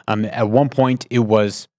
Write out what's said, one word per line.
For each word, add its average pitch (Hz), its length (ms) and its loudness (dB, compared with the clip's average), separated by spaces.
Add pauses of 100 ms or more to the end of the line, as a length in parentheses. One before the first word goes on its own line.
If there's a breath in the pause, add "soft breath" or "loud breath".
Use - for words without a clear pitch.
Um, 107 200 -2
at 110 240 -2
one 135 180 4
point, 127 400 -2
it 123 120 0
was 107 480 0 (100)